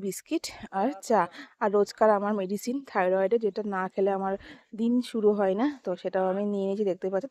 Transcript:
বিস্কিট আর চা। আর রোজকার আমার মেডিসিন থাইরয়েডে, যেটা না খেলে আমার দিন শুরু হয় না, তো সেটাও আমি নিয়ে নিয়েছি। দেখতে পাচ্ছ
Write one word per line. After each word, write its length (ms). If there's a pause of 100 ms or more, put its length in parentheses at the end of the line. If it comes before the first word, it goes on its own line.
বিস্কিট 420 (340)
আর 100 (180)
চা। 140 (380)
আর 160
রোজকার 420
আমার 220
মেডিসিন 360 (160)
থাইরয়েডে, 540
যেটা 160 (140)
না 80 (100)
খেলে 240
আমার 160 (460)
দিন 140 (160)
শুরু 200 (100)
হয় 220
না, 40 (200)
তো 40 (120)
সেটাও 300
আমি 120 (100)
নিয়ে 140
নিয়েছি। 220
দেখতে 240
পাচ্ছ 180